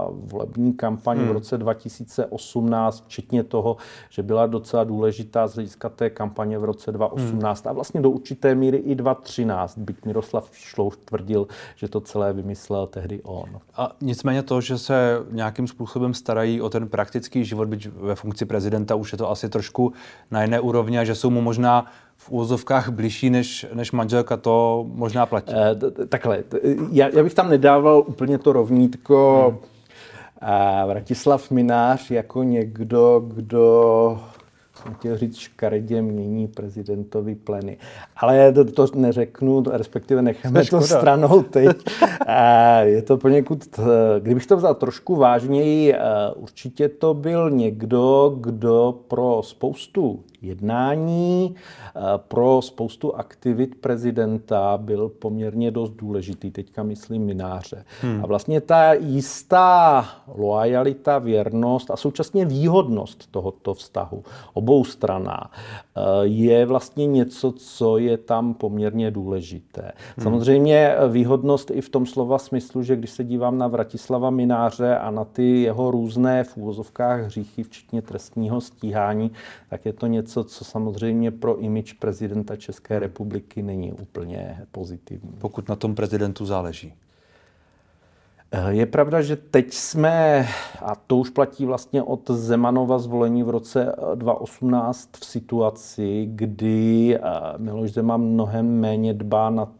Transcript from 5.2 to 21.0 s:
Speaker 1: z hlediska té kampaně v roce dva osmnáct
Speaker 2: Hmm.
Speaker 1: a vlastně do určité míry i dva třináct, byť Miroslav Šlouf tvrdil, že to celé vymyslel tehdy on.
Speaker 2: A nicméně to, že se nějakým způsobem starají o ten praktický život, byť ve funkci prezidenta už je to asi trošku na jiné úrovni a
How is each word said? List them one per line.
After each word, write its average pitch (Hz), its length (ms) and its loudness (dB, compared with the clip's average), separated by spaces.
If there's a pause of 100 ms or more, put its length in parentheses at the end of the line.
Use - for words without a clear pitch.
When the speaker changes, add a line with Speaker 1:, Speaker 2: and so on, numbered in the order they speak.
Speaker 1:
z 107 80 -12
hlediska 110 340 -12
té 113 220 -4
kampaně 107 480 -8
v 104 60 -4
roce 107 280 -6
dva 107 200 -4
osmnáct 110 520 -4
Speaker 2:
Hmm. 110 60 -6
Speaker 1:
a - 20 -6
vlastně 139 280 -6
do 135 100 4
určité 135 440 -2
míry 131 240 0
i 143 160 -4
dva 127 200 -2
třináct, 101 640 -6
byť 101 260 -12
Miroslav 107 480 -6
Šlouf - 440 -8
tvrdil, 101 500 -4 (300)
že 104 120 -10
to 104 120 -6
celé 101 320 -4
vymyslel 98 540 -8
tehdy 98 360 -12
on. 90 260 -14 (280)
Speaker 2:
A 123 240 -6
nicméně 135 420 -2
to, 131 180 -2
že 127 180 -6
se 123 400 0 (120)
nějakým 113 380 -6
způsobem 123 460 -6
starají 113 480 -2
o 110 80 -4
ten 113 180 -4
praktický 117 560 -4
život, 107 240 -4
byť 107 200 -8
ve 101 260 -8
funkci 107 300 -8
prezidenta 107 500 -2
už 107 180 -6
je 101 60 -10
to 104 120 -4
asi 107 180 -6
trošku 123 440 -2 (380)
na 107 120 -2
jiné 117 180 0
úrovni 120 380 0
a 117 60 0